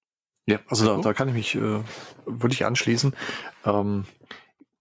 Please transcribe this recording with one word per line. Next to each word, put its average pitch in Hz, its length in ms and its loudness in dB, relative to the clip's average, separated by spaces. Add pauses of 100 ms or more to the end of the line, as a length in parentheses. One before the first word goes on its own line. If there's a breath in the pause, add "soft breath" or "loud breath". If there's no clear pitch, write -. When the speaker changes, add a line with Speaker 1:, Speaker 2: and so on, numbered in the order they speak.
(460)
Speaker 1:
Ja, 104 220 2
also 110 180 2
da, 110 60 6
Speaker 2:
Heiko? 98 100 2
Speaker 1:
da 107 120 2
kann 135 160 0
ich 127 40 0
mich, 113 220 -2
äh, 107 260 0 (440 loud breath)
wirklich 120 400 0
anschließen. 120 500 2 (480 loud breath)
Ähm, 101 400 2 (760 loud breath)